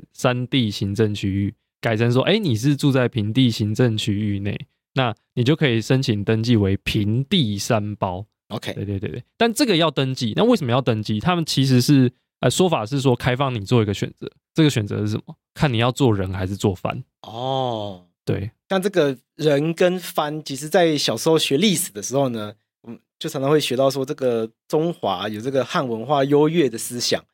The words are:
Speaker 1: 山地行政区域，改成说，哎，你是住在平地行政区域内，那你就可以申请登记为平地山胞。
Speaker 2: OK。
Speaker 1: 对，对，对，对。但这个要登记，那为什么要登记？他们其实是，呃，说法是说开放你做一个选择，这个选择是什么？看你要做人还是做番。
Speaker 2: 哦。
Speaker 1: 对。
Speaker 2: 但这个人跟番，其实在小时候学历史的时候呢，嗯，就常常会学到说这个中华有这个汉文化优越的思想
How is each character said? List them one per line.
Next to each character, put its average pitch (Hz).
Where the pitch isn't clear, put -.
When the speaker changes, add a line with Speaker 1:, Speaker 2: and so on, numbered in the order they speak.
Speaker 1:
山 123
地 123
行 98
政 107
区 101
域， 98
改 117
成 117
说， 127
哎， 185
你 175
是 139
住 139
在 127
平 110
地 127
行 107
政 113
区 107
域 101
内， 101
那 123
你 127
就 143
可 151
以 113
申 131
请 104
登 110
记 117
为 98
平 110
地 120
山 104
胞。 95
Speaker 2:
OK。 -
Speaker 1:
对， 104
对， 98
对， 98
对。 -
但 233
这 294
个 208
要 160
登 135
记， 123
那 170
为 240
什 147
么 113
要 127
登 113
记？ 107
他 180
们 165
其 -
实 131
是， 131
呃， 123
说 180
法 139
是 131
说 127
开 127
放 131
你 110
做 117
一 -
个 101
选 -
择， -
这 160
个 147
选 120
择 107
是 107
什 107
么？ -
看 147
你 113
要 123
做 127
人 98
还 95
是 98
做 98
番。 -
Speaker 2:
哦。 117
Speaker 1:
对。 101
Speaker 2:
但 190
这 190
个 147
人 151
跟 180
番， 156
其 139
实 143
在 165
小 131
时 117
候 160
学 139
历 185
史 -
的 104
时 113
候 139
呢， 110
嗯， 117
就 165
常 143
常 135
会 151
学 139
到 135
说 135
这 147
个 117
中 165
华 98
有 107
这 123
个 131
汉 156
文 117
化 143
优 143
越 160
的 113
思 120
想 101